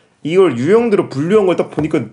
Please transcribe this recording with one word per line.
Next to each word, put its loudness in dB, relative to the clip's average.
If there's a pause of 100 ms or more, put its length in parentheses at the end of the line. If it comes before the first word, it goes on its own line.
(220)
이걸 2
유형대로 2
분류한 0
걸 2
딱 -4
보니까 -4